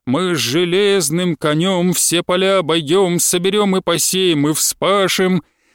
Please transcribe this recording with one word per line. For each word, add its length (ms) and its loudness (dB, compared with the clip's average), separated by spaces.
«Мы 300 -2
с 20 -2
железным 1000 0
конём 560 0
все 300 -2
поля 340 0
обойдём, 640 0
соберём 580 0
и 40 -2
посеем, 680 0
и 60 0
вспашем». 880 0